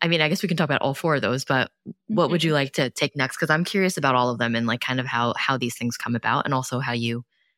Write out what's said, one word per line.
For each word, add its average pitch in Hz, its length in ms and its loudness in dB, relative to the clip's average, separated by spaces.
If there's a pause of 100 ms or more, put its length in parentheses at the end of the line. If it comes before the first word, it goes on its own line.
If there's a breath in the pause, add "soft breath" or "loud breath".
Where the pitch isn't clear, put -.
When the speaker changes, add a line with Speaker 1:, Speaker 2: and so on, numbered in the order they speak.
Speaker 1:
I 170 60 2
mean, 165 140 2
I 151 60 2
guess 208 140 0
we 202 60 -2
can 170 80 2
talk 165 80 2
about 143 180 0
all 139 120 0
four 160 220 0
of 123 60 0
those, 123 220 -2
but 131 260 0 (380)
what 165 220 2
would 175 100 2
Speaker 2:
Mm-hmm. 165 80 2
Speaker 1:
you 156 60 4
like 139 180 0
to 131 180 0
take - 240 -2
next? 131 220 0
'Cause - 140 -2
I'm 160 140 4
curious 185 320 0
about 139 200 2
all 123 140 4
of 117 80 -4
them 117 180 0
and, 117 100 0
like, 113 140 0
kind 127 180 -2
of 127 80 -4
how, 120 300 0
how 135 200 0
these 120 200 -4
things 120 200 -4
come 120 200 -4
about 113 300 0
and 143 80 0
also 127 260 -2
how 127 140 -4
you 117 300 -4 (340)